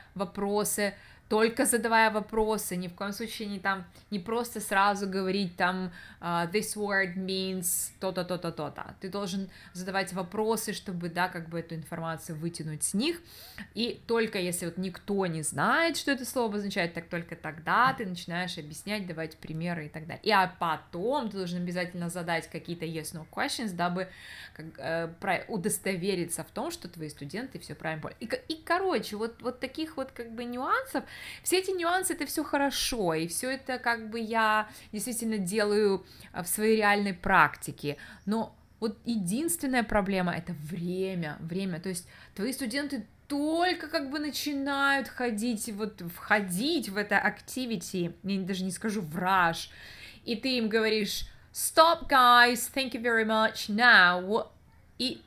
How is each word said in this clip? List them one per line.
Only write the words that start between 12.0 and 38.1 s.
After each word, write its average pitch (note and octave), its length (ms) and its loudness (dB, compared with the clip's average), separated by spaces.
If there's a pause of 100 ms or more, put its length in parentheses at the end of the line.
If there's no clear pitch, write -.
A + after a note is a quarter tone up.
вытянуть D#3 460 -6
с - 120 0
них. D#4+ 260 0 (540)
И A3+ 320 -2
только A3+ 320 0
если F3+ 260 -2
вот E3+ 120 -6
никто F#3+ 500 -2
не D#3+ 160 -2
знает, B3+ 540 2
что - 140 0
это C4 140 0
слово A#3+ 240 0
обозначает, G3+ 460 -2
так E3+ 140 -8
только E3+ 260 -6
тогда F3 580 2
ты B3 140 -4
начинаешь F3 500 -4
объяснять, F3+ 480 -6
давать D#3+ 320 -6
примеры E3 480 -4
и D3+ 40 -10
так D#3+ 180 -12
далее. - 160 -10
И, G#3+ 80 2
а F#3+ 280 6
потом F#3+ 720 -2
ты G3 80 -8
должен F3+ 240 -4
обязательно F3 480 -4
задать E3+ 400 -4
какие-то E3+ 360 -8
yes-no D#3 460 -8
questions, B3 420 -2
дабы, F3+ 340 0 (480)
как, D#3 100 -12 (140)
э, E3 280 -2 (120)
про-, F#3+ 280 0
удостовериться F3+ 960 -2
в - 60 -16
том, C#4+ 220 -6
что - 180 -12
твои D#3 200 -10
студенты F3 500 -10
все - 160 -12
правильно D#3+ 260 -6
поняли. - 180 -10
И A#3 80 -10
ко-, - 200 -4
и, D#4+ 80 -4 (100)
короче, E4+ 500 0
вот, A3+ 280 -6
вот B3 160 -4
таких D#4 360 -6
вот C4+ 160 -6
как A#3 220 -12
бы A#3+ 100 -8
нюансов, D4 600 -2 (400)
все F4+ 160 2
эти F#4+ 120 -2
нюансы, F4+ 420 2
это D4 120 -4
все D4+ 180 -2
хорошо, B3+ 720 2
и D#3+ 140 0
все B3+ 220 -4
это C4 280 -4
как A3+ 320 -2
бы A#3 100 -4
я G#3+ 480 2 (240)
действительно A3 460 -2
делаю, G#3 680 4 (280)
а, F3 100 -4
в F3 40 -8
своей G#3+ 300 4
реальной G#3 360 4
практике, D3+ 840 4 (280)